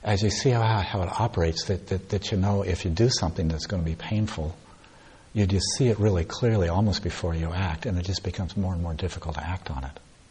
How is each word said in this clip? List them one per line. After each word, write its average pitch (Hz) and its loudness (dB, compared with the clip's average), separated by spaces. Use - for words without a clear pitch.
as 101 2
you 107 4
see 127 2
how, 110 4
how 95 -2
it 90 -2
operates, 85 0
that, 92 -2
that, 95 -4
that - -2
you 107 2
know 98 2
if 92 -2
you 87 2
do 110 4
something 85 0
that's 80 -2
gonna 92 -2
be 82 -2
painful, 104 -2
you 104 4
just 95 2
see 135 4
it 107 2
really 98 4
clearly 107 2
almost 95 2
before 87 -4
you 82 -2
act, 92 -2
and 92 0
it 87 -2
just 95 -4
becomes 92 -4
more 92 0
and 85 -2
more 85 -4
difficult 80 -6
to - -6
act 87 -6
on 67 -6
it. 71 -12